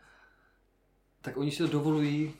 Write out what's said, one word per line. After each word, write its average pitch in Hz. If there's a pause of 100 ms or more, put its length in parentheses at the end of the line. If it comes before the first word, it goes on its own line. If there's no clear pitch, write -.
(1200)
tak -
oni 143
si 143
to 170
dovolují 147